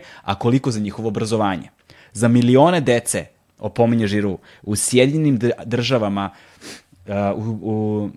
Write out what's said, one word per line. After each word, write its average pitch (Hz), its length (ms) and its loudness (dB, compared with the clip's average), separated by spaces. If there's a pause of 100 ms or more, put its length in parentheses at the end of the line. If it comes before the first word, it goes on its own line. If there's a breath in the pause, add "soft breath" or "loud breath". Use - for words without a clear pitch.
(240 loud breath)
a 98 120 -4
koliko 131 360 0
za 107 80 -4
njihovo 104 280 -6
obrazovanje. 107 640 -2 (440 soft breath)
Za 107 140 2
milione 127 540 6
dece, 117 440 -2 (340)
opominje 117 480 0
Giroux, 101 300 -2 (260 loud breath)
u 107 120 -4
Sjedinjenim 139 640 2
Dr-, 120 260 -2
Državama, 110 640 -2 (760 loud breath)
a, 101 280 -2
u, 110 60 -8 (200)
u, 107 560 -2